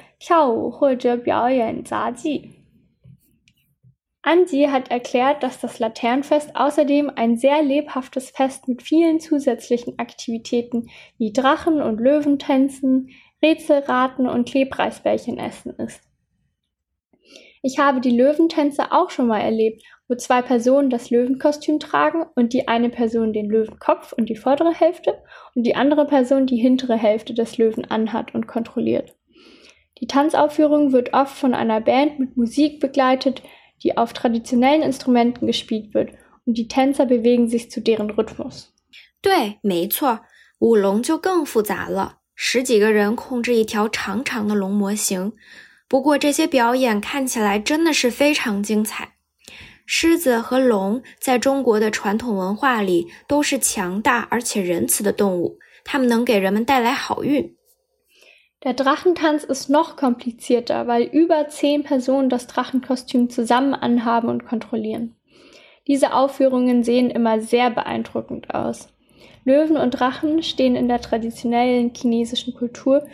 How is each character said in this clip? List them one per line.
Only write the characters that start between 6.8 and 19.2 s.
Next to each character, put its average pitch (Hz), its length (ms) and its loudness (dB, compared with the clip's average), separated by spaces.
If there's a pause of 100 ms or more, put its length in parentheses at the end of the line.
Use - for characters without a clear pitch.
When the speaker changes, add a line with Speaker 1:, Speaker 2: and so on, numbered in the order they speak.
Speaker 1:
ein 233 220 2
sehr 285 240 4
lebhaftes 269 680 -2
Fest 262 400 -4
mit 247 140 -4
vielen 320 360 2
zusätzlichen 240 800 -2
Aktivitäten 240 880 -6 (280)
wie 214 160 -2
Drachen- 294 480 0
und 220 200 -2
Löwentänzen, 269 1080 0 (340)
Rätselraten 277 840 2
und 240 180 0
Klebreisbärchenessen 226 1300 -4
ist. - 240 -10 (1600)
Ich 262 160 -4
habe 277 240 2
die 247 120 2
Löwentänze 294 800 2
auch 339 160 2
schon 254 180 -2